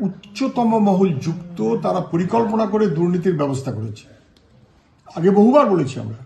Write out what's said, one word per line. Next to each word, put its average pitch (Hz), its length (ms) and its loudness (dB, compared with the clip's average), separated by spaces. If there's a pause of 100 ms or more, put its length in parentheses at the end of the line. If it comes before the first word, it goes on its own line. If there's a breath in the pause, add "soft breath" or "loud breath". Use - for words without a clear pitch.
উচ্চতম 247 800 -2
মহল 196 400 4
যুক্ত, - 400 -8 (240)
তারা 185 180 -2
পরিকল্পনা 220 680 -2
করে 214 200 0
দুর্নীতির 175 540 0
ব্যবস্থা 139 320 -4
করেছে। 107 320 -10 (1040)
আগে 170 220 0
বহুবার 233 420 6
বলেছি 151 280 -2
আমরা। 110 260 -10